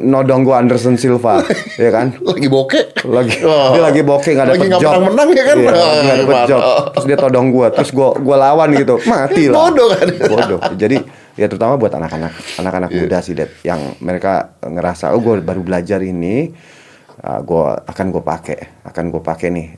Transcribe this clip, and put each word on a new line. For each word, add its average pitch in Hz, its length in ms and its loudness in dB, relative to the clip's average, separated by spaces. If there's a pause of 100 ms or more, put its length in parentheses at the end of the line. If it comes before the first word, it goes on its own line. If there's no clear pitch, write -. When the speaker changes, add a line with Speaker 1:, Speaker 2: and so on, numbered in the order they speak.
Speaker 1:
nodong 135 400 2
gua 127 160 2
Anderson 120 360 2
Silva, 117 440 2 (200)
Speaker 2:
<laughs> - 180 -14
Speaker 1:
ya 117 120 2
kan? 120 280 0
Speaker 2:
Lagi 139 300 -4
bokeh. 135 360 0 (200)
Speaker 1:
Lagi, 123 360 0
Speaker 2:
Wah. 147 320 2
Speaker 1:
dia 165 120 4
lagi 151 180 4
bokeh, 143 320 0
nggak 135 120 2
Speaker 2:
Lagi 131 120 2
Speaker 1:
dapet 190 100 0
Speaker 2:
nggak 185 140 2
Speaker 1:
job. 151 100 4
Speaker 2:
pernah 185 140 2
menang 254 260 2
ya 269 140 4
kan? 285 100 4
Speaker 1:
Iya, 240 160 4
Speaker 2:
Wah, 170 140 4 (100)
Speaker 1:
nggak 139 220 2
dapet 127 100 0
Speaker 2:
mantap. 123 220 2
Speaker 1:
job. 131 120 4 (300)
Terus 135 160 -4
dia 139 120 2
todong 127 300 2
gua, 123 200 4
terus - 220 -2
gua, 131 240 2
gua 139 260 0
lawan 151 320 4
gitu. 135 280 2
Mati 175 440 0
lah. 139 160 4
Speaker 2:
Bodoh 302 280 4
kan? 185 180 0 (120)
Speaker 1:
Bodoh. 107 400 0 (160)
Jadi, 107 220 0 (360)
ya 104 140 -2
terutama 113 280 -2
buat 113 180 -2
anak-anak, 80 380 -6 (260)
anak-anak 90 320 -4
Speaker 2:
Iya. 90 100 -4
Speaker 1:
muda 90 200 -2
sih, 87 140 -8
Dad, 78 160 -6 (120)
yang 85 180 -4 (180)
mereka 90 360 -4 (260)
ngerasa, 87 500 -6
"Oh, 101 100 0
gua 110 200 0
baru 90 220 -6
belajar 90 400 -4
ini, 95 500 -4 (680)
ah, - 200 -10
gua 80 400 -2
akan - 300 -8
gua 82 180 -6
pakai, - 560 -10
akan - 240 -10
gua 82 160 -8
pakai 82 260 -6
nih." 85 160 -6 (120)